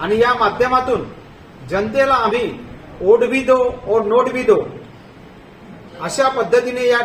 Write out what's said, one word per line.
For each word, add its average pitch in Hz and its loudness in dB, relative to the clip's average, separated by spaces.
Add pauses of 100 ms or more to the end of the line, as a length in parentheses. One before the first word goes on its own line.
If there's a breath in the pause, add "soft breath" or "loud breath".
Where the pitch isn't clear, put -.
आणि 202 0
या 240 4
माध्यमातून 247 0 (680)
जनतेला 220 0
आम्ही 226 0 (500)
"वोट 220 4
भी 262 0
दो 254 6 (300)
और 214 0
नोट 247 2
भी 254 -4
दो" - 4 (1400)
अशा 262 -2
पद्धतीने 247 -2
या 240 2